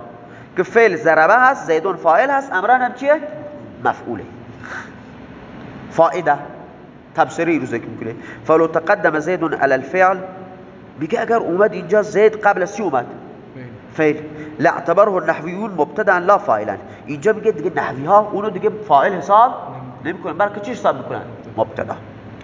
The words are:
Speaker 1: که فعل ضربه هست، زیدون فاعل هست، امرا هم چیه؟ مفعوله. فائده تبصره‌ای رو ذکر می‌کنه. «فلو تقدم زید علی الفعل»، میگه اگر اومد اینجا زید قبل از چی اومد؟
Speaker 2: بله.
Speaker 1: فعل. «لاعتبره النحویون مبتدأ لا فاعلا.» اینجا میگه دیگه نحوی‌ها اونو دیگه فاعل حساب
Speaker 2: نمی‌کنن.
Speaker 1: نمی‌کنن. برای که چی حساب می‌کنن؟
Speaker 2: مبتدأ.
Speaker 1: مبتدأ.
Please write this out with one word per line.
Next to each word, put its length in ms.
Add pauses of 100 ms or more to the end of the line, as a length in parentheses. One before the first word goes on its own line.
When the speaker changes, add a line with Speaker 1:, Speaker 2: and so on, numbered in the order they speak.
(560)
Speaker 1:
که 60
فعل 340
ضربه 380
هست، 320
زیدون 300
فاعل 340
هست، 220
امرا 260
هم 160
چیه؟ 200 (680)
مفعوله. 400 (1700)
فائده 460 (800)
تبصره‌ای 440
رو 80
ذکر 200
می‌کنه. 280 (300)
«فلو 220
تقدم 520
زید 360
علی 180
الفعل»، 440 (840)
میگه 220
اگر 160
اومد 360
اینجا 300
زید 340
قبل 260
از 140
چی 60
اومد؟ 240
Speaker 2:
بله. 580 (300)
Speaker 1:
فعل. 220 (440)
«لاعتبره 520
النحویون 580
مبتدأ 480
لا 200
فاعلا.» 380 (300)
اینجا 260
میگه 180
دیگه 260
نحوی‌ها 560
اونو 180
دیگه 200 (180)
فاعل 240
حساب 380
Speaker 2:
نمی‌کنن. 600
Speaker 1:
نمی‌کنن. 200
برای 220
که 60
چی 100
حساب 260
می‌کنن؟ 260 (340)
Speaker 2:
مبتدأ. 260
Speaker 1:
مبتدأ. 140 (480)